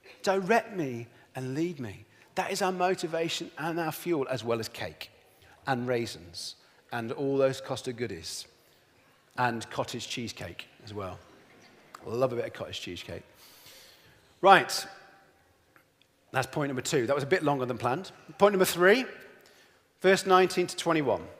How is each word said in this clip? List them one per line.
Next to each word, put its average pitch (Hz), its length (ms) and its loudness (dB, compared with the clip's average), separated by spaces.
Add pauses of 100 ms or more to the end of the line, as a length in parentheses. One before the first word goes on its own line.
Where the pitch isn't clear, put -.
(220)
Direct 196 520 2
me 127 340 -4 (280)
and 131 180 -4
lead 160 260 -2
me." 104 260 -10 (300)
That 185 140 -2
is 196 120 -2
our 185 100 2
motivation 175 880 -2
and 160 200 -4
our 160 140 0
fuel, 151 380 -2
as 127 120 -2
well 117 160 0
as 110 120 -6
cake - 400 -12 (560)
and 123 200 -2
raisins 104 680 -6 (380)
and 117 200 -6
all 139 240 -2
those 135 240 2
Costa 131 320 -6
goodies 104 540 -8 (880)
and 120 320 0
cottage 120 400 -6
cheesecake 110 580 -10 (160)
as 107 120 -14
well. 92 240 -8 (880)
I - 20 -10
love 123 240 0
a 120 40 -6
bit 120 100 -2
of 113 80 -14
cottage - 260 -10
cheesecake. 87 440 -12 (1160)
Right. 180 460 6 (1500)
That's 127 140 0
point 143 220 -2
number 131 120 -4
two. 123 280 0
That 139 80 2
was 147 80 -2
a - 20 -4
bit 180 160 2
longer 143 240 0
than 123 100 -4
planned. 127 360 -4 (260)
Point 208 140 8
number 185 120 4
three, 190 400 6 (960)
verse 185 260 4
nineteen 185 420 6
to - 80 -10
twenty-one. 131 500 0 (120)